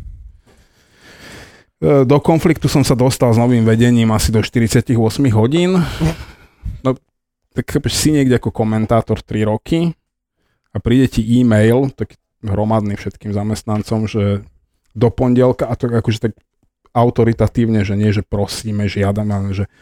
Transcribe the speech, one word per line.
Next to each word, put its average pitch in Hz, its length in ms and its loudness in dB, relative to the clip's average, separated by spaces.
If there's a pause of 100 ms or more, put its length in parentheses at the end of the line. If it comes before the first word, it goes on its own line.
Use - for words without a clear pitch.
(1800)
E, 143 320 2
do 143 100 4
konfliktu 160 540 0
som 151 100 2
sa 131 140 2
dostal 123 340 2
s 113 120 4
novým 120 260 2
vedením 117 420 4
asi 110 220 0
do 110 80 2
štyridsiatich 117 560 0
ôsmich 113 400 0
hodín. 165 400 2 (1040)
No, 131 140 -2 (560)
tak - 160 -6
chápeš, - 320 -4
si 151 160 2
niekde 127 240 2
ako - 160 -6
komentátor 110 640 0
tri 107 240 -4
roky 165 480 -2 (800)
a 104 80 -8
príde 123 320 2
ti 117 100 -2 (140)
e-mail, 120 560 4
tak - 240 -10 (240)
hromadný 104 560 -2
všetkým 101 400 -8
zamestnancom, 107 720 -4
že 101 400 -2 (480)
do 113 160 2
pondelka, 123 560 2
a 120 80 -4
to 120 160 -4
akože 110 400 -2
tak - 20 -12 (560)
autoritatívne, 113 960 0
že 104 80 -4
nie, 107 160 0
že 101 160 -2
prosíme, 104 640 -4
žiadame, 104 400 -2
ale 98 240 -4
že 98 120 -4 (160)